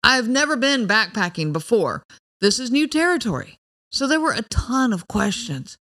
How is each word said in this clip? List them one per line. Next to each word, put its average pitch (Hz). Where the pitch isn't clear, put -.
I've 254
never 269
been 262
backpacking 180
before. 156
This 202
is 254
new 285
territory. 311
So -
there 302
were 311
a 208
ton 254
of 175
questions. 202